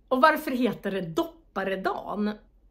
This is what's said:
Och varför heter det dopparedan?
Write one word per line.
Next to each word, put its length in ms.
Och 140
varför 280
heter 400
det 100
dopparedan? 1300